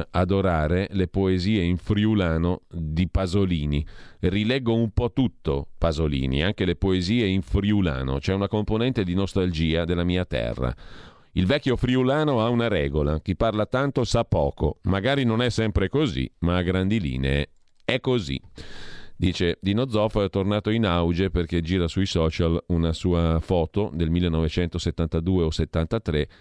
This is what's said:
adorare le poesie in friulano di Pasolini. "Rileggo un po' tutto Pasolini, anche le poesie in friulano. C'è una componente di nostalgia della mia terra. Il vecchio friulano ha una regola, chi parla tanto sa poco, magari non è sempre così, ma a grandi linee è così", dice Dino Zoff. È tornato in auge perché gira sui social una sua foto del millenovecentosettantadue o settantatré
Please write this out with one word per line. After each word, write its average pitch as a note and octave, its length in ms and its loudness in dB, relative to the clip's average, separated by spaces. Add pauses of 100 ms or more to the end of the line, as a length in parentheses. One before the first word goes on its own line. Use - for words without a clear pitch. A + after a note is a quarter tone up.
adorare F2+ 840 2
le F#2 160 0
poesie F#2+ 540 2
in F2 160 2
friulano F#2 800 2 (100)
di D#2+ 380 -2
Pasolini. E2+ 760 0 (360)
"Rileggo A2+ 540 0
un A2+ 180 2
po' A#2+ 200 0
tutto D#2 540 -2 (120)
Pasolini, D2 640 0
anche G2+ 220 0
le F2 100 0
poesie G2 500 0
in F#2+ 140 2
friulano. F2 800 0
C'è F2+ 160 -2
una G2 140 -2
componente A2 540 0
di F2+ 120 -2
nostalgia F2 720 0
della E2+ 180 0
mia F2+ 220 0
terra. A#1+ 460 -2 (600)
Il F2+ 140 2
vecchio C3 300 0
friulano C3 640 2
ha A#2 80 2
una A#2 180 0
regola, D2+ 520 0
chi F#2 140 -4
parla G#2+ 300 0
tanto C3 400 -2
sa A#2 200 0
poco, D2+ 580 -2
magari A2+ 420 0
non A2+ 160 2
è B2 80 2
sempre G#2 400 0
così, F#2 420 -2 (100)
ma E2+ 180 2
a F2+ 40 0
grandi F#2+ 380 0
linee C2+ 480 -2 (340)
è B2 160 -2
così", F#2+ 400 -2 (800)
dice F2+ 440 0
Dino G#2 280 0
Zoff. G#2+ 300 0
È G2 100 2
tornato G2+ 400 0
in A2+ 160 2
auge F2 460 2
perché F2 320 0
gira E2+ 260 0
sui F#2 180 0
social E2 640 0
una E2 240 2
sua E2+ 480 2
foto F2+ 540 0
del D#2+ 160 0
millenovecentosettantadue E2+ 1300 0
o D#2+ 60 0
settantatré E2 800 -2 (120)